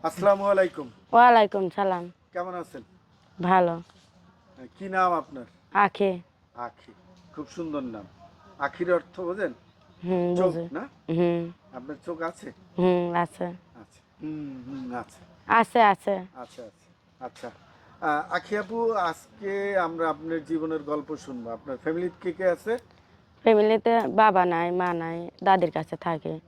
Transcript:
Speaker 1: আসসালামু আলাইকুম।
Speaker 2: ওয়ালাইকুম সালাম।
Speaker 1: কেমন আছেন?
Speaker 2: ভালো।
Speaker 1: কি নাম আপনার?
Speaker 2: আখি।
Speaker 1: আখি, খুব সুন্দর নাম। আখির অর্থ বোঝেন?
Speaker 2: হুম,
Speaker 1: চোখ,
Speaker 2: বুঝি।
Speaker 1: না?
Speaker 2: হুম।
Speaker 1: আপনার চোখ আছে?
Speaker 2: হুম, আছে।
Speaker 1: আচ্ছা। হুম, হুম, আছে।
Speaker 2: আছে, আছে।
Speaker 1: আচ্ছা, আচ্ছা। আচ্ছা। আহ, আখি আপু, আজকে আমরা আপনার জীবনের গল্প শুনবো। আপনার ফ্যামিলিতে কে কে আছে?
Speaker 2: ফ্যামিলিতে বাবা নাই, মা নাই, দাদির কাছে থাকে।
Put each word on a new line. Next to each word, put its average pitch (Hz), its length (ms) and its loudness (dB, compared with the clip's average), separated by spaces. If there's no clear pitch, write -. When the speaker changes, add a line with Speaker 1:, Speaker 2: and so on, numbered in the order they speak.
Speaker 1:
আসসালামু 196 400 2
আলাইকুম। 185 460 0
Speaker 2:
ওয়ালাইকুম 220 640 6
সালাম। 180 360 -4
Speaker 1:
কেমন 180 200 -8
আছেন? 160 280 -14
Speaker 2:
ভালো। 175 400 4
Speaker 1:
কি 190 100 -10
নাম 185 240 2
আপনার? 139 320 -6
Speaker 2:
আখি। 196 480 2
Speaker 1:
আখি, - 380 -14
খুব 151 120 -10
সুন্দর 160 320 -8
নাম। 110 240 -10
আখির 175 340 0
অর্থ 170 260 -2
বোঝেন? 180 340 -4
Speaker 2:
হুম, 175 320 0
Speaker 1:
চোখ, 185 100 4
Speaker 2:
বুঝি। 170 260 -2
Speaker 1:
না? 311 80 -8
Speaker 2:
হুম। 170 420 0
Speaker 1:
আপনার 139 180 -12
চোখ 165 160 -10
আছে? 175 300 -10
Speaker 2:
হুম, 180 360 2
আছে। 170 320 -4
Speaker 1:
আচ্ছা। - 560 -18
হুম, 147 460 -10
হুম, 131 280 -10
আছে। - 300 -14
Speaker 2:
আছে, 226 340 2
আছে। 202 340 2
Speaker 1:
আচ্ছা, - 480 -14
আচ্ছা। - 600 -20
আচ্ছা। 120 260 -14
আহ, 151 260 -2
আখি 190 240 -4
আপু, 226 340 -2
আজকে 196 840 -4
আমরা 165 320 0
আপনার 156 360 -6
জীবনের 160 380 -4
গল্প 147 320 -6
শুনবো। 123 340 -12
আপনার 123 280 -10
ফ্যামিলিতে 170 440 -6
কে 180 100 -6
কে 180 180 -2
আছে? 214 280 -4
Speaker 2:
ফ্যামিলিতে 220 680 4
বাবা 190 380 6
নাই, 175 260 0
মা 180 220 0
নাই, 170 360 -6
দাদির 185 280 4
কাছে 160 240 -6
থাকে। 160 520 -6